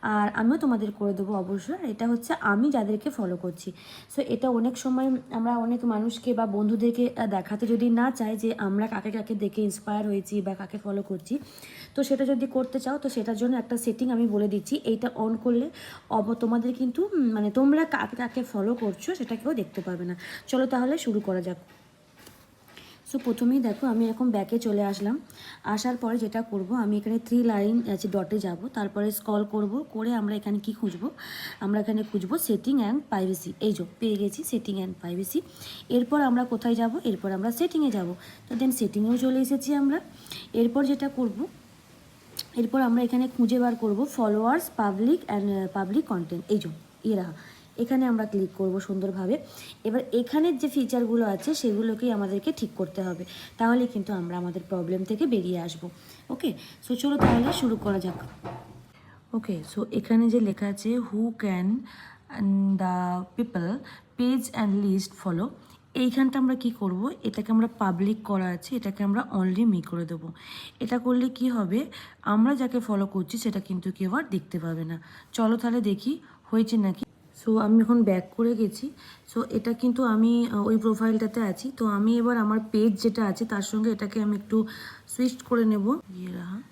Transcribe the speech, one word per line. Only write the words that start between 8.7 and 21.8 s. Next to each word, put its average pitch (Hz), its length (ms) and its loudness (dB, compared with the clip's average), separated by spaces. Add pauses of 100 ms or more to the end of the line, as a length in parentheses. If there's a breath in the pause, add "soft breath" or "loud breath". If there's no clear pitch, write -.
কাকে 214 240 -6
কাকে 214 240 -4
দেখে 202 280 -2
ইন্সপায়ার 208 440 -2
হয়েছি 202 340 -2
বা 190 140 -2
কাকে 190 240 -10
ফলো 202 240 -4
করছি, 196 360 -4 (560 loud breath)
তো 277 80 2
সেটা 269 240 2
যদি 262 200 2
করতে 262 340 -2
চাও, 269 180 -4
তো 277 100 -4
সেটার 226 280 -2
জন্য 247 200 2
একটা 240 200 -2
সেটিং 233 340 0
আমি 233 160 2
বলে 208 220 2
দিচ্ছি। 202 360 -2
এইটা 226 320 0
on 226 200 0
করলে 247 340 2 (400 loud breath)
অব-, 220 240 2
তোমাদের 233 400 0
কিন্তু, 262 380 0
উম, 269 200 2
মানে, 208 180 0
তোমরা 277 340 6
কাকে 320 320 -4
কাকে 247 260 -4
ফলো 220 320 0
করছো 226 400 -4
সেটা 226 220 -6
কেউ 233 180 -2
দেখতে - 260 -4
পাবে 180 240 -6
না। 180 120 -6 (300 loud breath)
চলো 262 200 2
তাহলে 262 320 0
শুরু 214 220 0
করা 185 220 -2
যাক। 180 140 -6 (1600 loud breath)